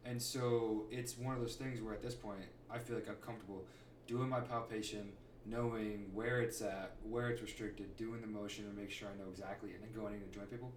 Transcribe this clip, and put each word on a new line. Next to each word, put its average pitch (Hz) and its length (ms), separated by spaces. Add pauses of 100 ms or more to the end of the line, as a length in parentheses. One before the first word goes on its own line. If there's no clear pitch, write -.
And 123 160
so 113 720
it's 120 280
one 127 160
of 123 60
those 117 160
things 127 240
where 110 140
at 98 80
this 120 120
point, 98 300 (260)
I 120 80
feel 120 180
like 107 120
I'm 104 80
comfortable 98 500 (400)
doing 127 220
my 127 120
palpation, 107 720 (340)
knowing 107 680
where 120 260
it's 113 220
at, 95 420
where 120 260
it's 117 120
restricted, 104 540
doing 113 240
the 110 60
motion 104 420
to 101 80
make 101 140
sure 104 180
I 98 80
know 95 140
exactly, 95 440
and 92 80
then 107 100
going 107 220
into 101 120
joint 101 240
table, 123 260